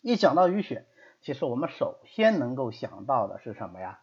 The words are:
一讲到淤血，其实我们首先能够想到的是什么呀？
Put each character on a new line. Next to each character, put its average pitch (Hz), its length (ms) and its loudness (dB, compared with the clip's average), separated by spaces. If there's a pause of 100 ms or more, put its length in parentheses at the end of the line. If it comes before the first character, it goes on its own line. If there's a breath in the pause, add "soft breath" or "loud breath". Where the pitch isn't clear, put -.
一 240 140 2
讲 185 180 6
到 180 160 6
淤 190 140 0
血， - 240 -10 (340 soft breath)
其 139 140 -6
实 160 100 -4
我 120 100 -2
们 147 140 -2
首 - 380 -6
先 220 320 2
能 123 160 -2
够 127 160 -4
想 98 340 -12
到 120 220 0
的 98 100 -12
是 113 160 -12
什 101 160 -12
么 90 100 -18
呀？ 92 240 -12